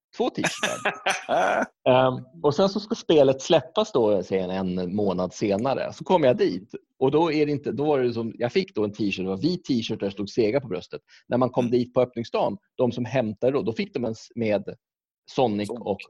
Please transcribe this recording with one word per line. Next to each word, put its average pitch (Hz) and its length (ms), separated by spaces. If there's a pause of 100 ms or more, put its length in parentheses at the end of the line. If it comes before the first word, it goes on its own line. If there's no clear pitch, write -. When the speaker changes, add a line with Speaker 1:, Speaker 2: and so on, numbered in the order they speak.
(180)
Speaker 1:
två 247 120
t-shirtar." - 640 (340)
Speaker 2:
<laughs> 185 460 (160)
Speaker 1:
Ehm, 127 540
och 147 120
sen 196 140
så 214 100
ska - 160
spelet 135 460
släppas - 500
då, 107 320
säger 92 340
han, 92 200
en 90 180
månad 92 380
senare. 113 600
Så - 100
kommer 165 240
jag 123 100
dit. 98 320 (300)
Och 131 120
då 160 200
är 151 140
det 147 60
inte, 143 200
då 131 140
var 147 140
det 123 140
som, 113 240
jag 120 160
fick 190 220
då 107 80
en 101 100
t-shirt, 95 320
det 95 40
var 95 80
vit 175 280
t-shirt 113 340
där 104 80
det 98 40
stod 101 180
Sega 117 320
på 123 60
bröstet. 90 340 (260)
När 123 100
man 123 120
kom 123 160
Speaker 2:
Mm. 113 60
Speaker 1:
dit 123 220
på 127 80
öppningsdagen, 120 560 (180)
de 123 160
som 123 140
hämtade 117 460
då, 143 100
då 113 120
fick 202 200
de 123 120
en 110 60
s-, - 240
med 104 400 (560)
Sonic 104 360
Speaker 2:
Sonic. 120 180
Speaker 1:
och 101 140 (100)